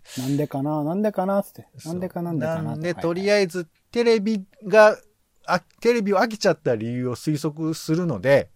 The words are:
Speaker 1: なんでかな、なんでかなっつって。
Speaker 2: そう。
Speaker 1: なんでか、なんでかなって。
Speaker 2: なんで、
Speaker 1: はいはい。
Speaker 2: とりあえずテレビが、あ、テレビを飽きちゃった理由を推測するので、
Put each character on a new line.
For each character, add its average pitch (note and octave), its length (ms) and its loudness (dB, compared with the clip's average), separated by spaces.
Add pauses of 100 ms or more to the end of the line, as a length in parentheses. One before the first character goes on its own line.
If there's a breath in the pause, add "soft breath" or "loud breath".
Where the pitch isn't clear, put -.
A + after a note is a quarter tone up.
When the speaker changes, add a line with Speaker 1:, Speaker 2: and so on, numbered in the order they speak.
(180)
Speaker 1:
な B2+ 80 -6
ん C#3 120 0
で - 80 -2
か C#3 160 -6
な、 D3+ 200 -2
な D#3+ 120 -4
ん G#3 80 -2
で G#3+ 100 0
か F#3 140 -4
な G3 140 0
っ G3 40 -2
つ - 60 -20
っ - 20 -20
て。 - 240 -20
Speaker 2:
そ D3+ 140 -12
う。 - 20 -6
Speaker 1:
な F3+ 60 -6
ん - 20 -8
で F3+ 80 -6
か、 F3 140 -8
な E3+ 100 -6
ん D#3 60 -2
で D3+ 80 -4
か E3 80 -2
な D#3+ 60 -6
っ - 20 -6
て。 D#3 60 -6
Speaker 2:
な D3+ 80 -8
ん D#3 40 -10
で、 E3+ 80 -4
Speaker 1:
は F3 40 -2
い - 20 -6
は - 60 -16
い。 - 20 -12
Speaker 2:
と E3+ 100 -2
り G3 180 -2
あ G#3 80 4
え G3 80 2
ず F3 220 -8 (220)
テ A#3+ 140 0
レ A3+ 160 4
ビ G3+ 260 -2 (200)
が、 G#3+ 300 8 (500)
あ、 F3+ 140 0 (220)
テ A#3 100 4
レ A#3 80 0
ビ G3 140 0
を F#3 40 4
飽 A#3 100 2
き G#3+ 100 -10
ち G3+ 100 2
ゃ E3 40 6
っ - 40 -2
た B2 200 -2
理 A2+ 140 -6
由 B2 180 -4
を B2 80 -6
推 D#3 200 -4
測 D#3+ 380 -4
す - 200 -4
る F3 120 0
の A2+ 140 -4
で、 B2+ 360 4